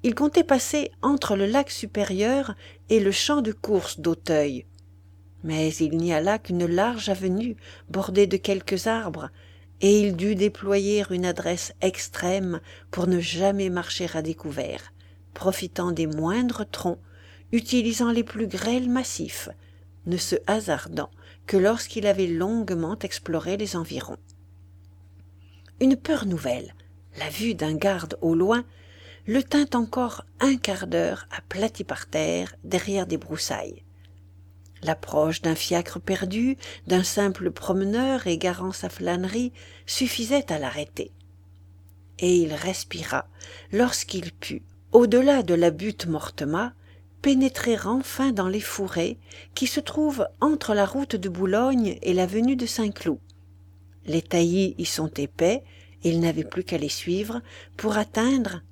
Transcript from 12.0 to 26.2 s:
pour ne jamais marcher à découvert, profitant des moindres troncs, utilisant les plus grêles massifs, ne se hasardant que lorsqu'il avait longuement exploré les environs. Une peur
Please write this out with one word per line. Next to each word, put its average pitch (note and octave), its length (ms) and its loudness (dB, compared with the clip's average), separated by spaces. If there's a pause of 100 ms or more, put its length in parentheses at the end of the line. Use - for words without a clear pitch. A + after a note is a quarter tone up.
pour F3 180 0
ne F3+ 120 4
jamais F#3+ 480 0
marcher F3 460 -4
à D#3+ 80 -2
découvert, D3 680 -8 (420)
profitant F3+ 580 -2
des D#3+ 140 0
moindres F#3+ 640 -2
troncs, - 300 -4 (500)
utilisant A#3 600 2
les A#3 140 2
plus A3 220 -4
grêles A#3 420 -2
massifs, - 640 -4 (560)
ne F3 100 0
se F3 200 0 (100)
hasardant E3 640 -2 (360)
que G3+ 100 0
lorsqu'il G#3 500 2
avait G3 200 4
longuement F#3 760 -2
exploré E3+ 560 -4
les G3 200 -4
environs. D#3 420 -8 (1600)
Une C4 160 6
peur C4+ 300 -2